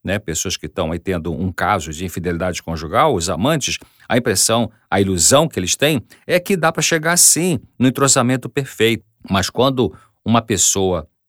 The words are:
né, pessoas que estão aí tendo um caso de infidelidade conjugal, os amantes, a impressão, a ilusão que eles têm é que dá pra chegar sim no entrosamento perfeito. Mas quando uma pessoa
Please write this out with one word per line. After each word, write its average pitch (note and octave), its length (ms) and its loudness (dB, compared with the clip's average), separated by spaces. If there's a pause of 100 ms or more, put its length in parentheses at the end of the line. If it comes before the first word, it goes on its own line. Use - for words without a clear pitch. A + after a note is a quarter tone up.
né, F#2 160 -2
pessoas - 380 -6
que - 100 -14
estão E2 280 -4
aí E2+ 60 -6
tendo E2+ 340 -4
um F#2 180 -4
caso F2 400 -2
de D2+ 140 -8
infidelidade F2 580 -4
conjugal, E2 500 0
os F2 160 -2
amantes, B2 480 -2 (340)
a A#2 60 2
impressão, A2+ 520 0 (200)
a F#2+ 100 2
ilusão G2 480 4
que - 100 -6
eles F2+ 200 -2
têm C#3+ 240 0 (260)
é E3+ 100 0
que F3+ 200 0
dá D#3+ 120 2
pra E3 120 -2
chegar E3 340 0
sim E3+ 440 2 (200)
no B2 80 4
entrosamento C3 600 2
perfeito. A2+ 560 -2 (240)
Mas F#2+ 200 0
quando B2+ 460 0 (300)
uma A2+ 160 2
pessoa F#2 680 0 (220)